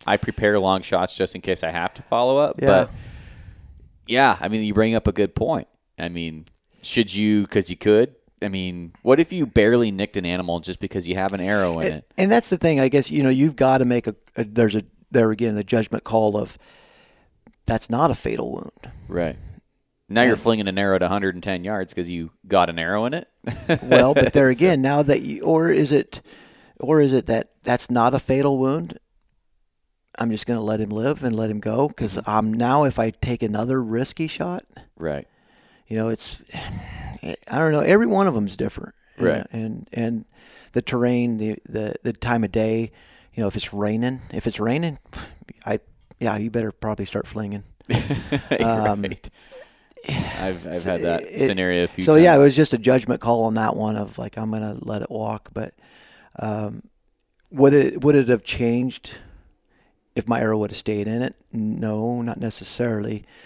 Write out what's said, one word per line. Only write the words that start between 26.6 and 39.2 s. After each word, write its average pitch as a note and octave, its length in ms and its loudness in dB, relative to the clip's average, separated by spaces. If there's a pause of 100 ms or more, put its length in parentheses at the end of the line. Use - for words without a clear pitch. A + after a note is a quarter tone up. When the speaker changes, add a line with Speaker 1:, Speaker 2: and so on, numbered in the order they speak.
Speaker 2:
or D#3 180 4
is C#3 140 4
it B2+ 140 2
that A2+ 240 0 (120)
that's - 260 -2
not B2 240 4
a C3+ 60 2
fatal C#3 380 0
wound? C#3+ 420 -2 (1200)
I'm A#2 120 -2
just G#2+ 140 -6
gonna A#2 160 -2
let G#2+ 200 -2
him G#2 80 -4
live A#2+ 340 -4
and A#2+ 100 -2
let A2 160 -2
him G#2+ 120 -6
go A#2+ 260 0
'cause A2 300 -6
Speaker 1:
Mm-hmm. - 120 -6
Speaker 2:
I'm, A2 240 2
now B2 300 2
if C3+ 160 0
I A2+ 120 0
take A#2+ 300 -6
another A#2 400 -2
risky A#2+ 460 -4
shot. F3 380 -8 (320)
Speaker 1:
Right. D2+ 300 -6 (600)
Speaker 2:
You A2 100 -6
know, A2 120 -2
it's, - 320 -8 (840)
I - 120 -8 (240)
don't D#3+ 120 2
know. D3+ 100 2
Every G#3 260 4
one G3 200 2
of D3 80 0
'em's G#2 220 -4
different. - 380 -8 (220)
You F2+ 100 0